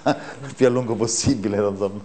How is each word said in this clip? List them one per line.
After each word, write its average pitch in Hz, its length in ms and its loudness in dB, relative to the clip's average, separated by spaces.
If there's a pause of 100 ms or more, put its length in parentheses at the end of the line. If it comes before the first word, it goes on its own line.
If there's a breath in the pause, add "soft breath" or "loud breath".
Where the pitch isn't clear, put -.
<laughs> 135 520 -4
più 127 100 4
a 123 40 8
lungo 120 260 0
possibile, 107 600 0
insomma. 101 480 0